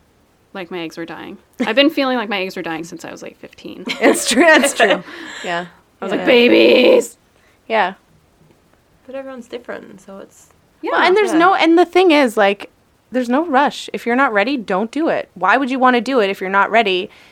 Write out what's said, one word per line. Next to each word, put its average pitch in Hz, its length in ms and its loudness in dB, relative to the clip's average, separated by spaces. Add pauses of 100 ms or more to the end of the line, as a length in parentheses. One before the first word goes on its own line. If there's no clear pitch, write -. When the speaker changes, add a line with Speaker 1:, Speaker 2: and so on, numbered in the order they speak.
(520)
Speaker 1:
Like 185 180 -14
my 180 100 -10
eggs 165 180 -12
were 165 80 -12
dying. 170 320 -16 (220)
I've 220 160 -2
been 277 120 2
feeling 262 300 -2
like 214 100 -8
my 202 140 -6
eggs 190 140 -10
were 190 60 -10
dying 165 220 -10
since 170 220 -16
I - 40 -14
was, 185 120 -18
like, - 160 -18
fifteen. - 480 -20
Speaker 2:
<laughs> - 160 -10
It's 285 260 2
true. 240 140 2
That's 302 320 4
true. 190 280 2 (400)
Yeah. 175 260 -6 (340)
Speaker 1:
I - 20 -8
was 196 80 -6
Speaker 2:
Yeah. 220 60 -2
Speaker 1:
like, - 80 -4
"Babies!" - 880 4 (520)
Speaker 2:
Yeah. 196 260 -2 (1120)
Speaker 3:
But 262 100 -16
everyone's 269 320 -14
different, 233 520 -16
so 196 180 -20
it's - 320 -20 (320)
Speaker 1:
Yeah. 403 100 -6
Speaker 2:
Well, - 100 0
and 359 140 2
there's 403 160 0
Speaker 3:
Yeah. 311 60 2
Speaker 2:
no, 359 160 4
and 330 220 2
the 349 80 6
thing 349 280 2
is, 277 240 2
like, 202 340 0 (400)
there's 247 180 -4
no 269 160 0
rush. 277 480 -2
If - 140 -8
you're 233 80 -2
not 254 180 0
ready, 214 240 0
don't 208 360 -4
do 311 160 -2
it. 156 260 -4
Why 185 220 2
would 269 120 0
you 254 120 -4
wanna 247 200 4
do 247 200 -2
it 196 100 0
if 196 100 -8
you're 190 80 -6
not 196 220 0
ready? 196 400 0 (220)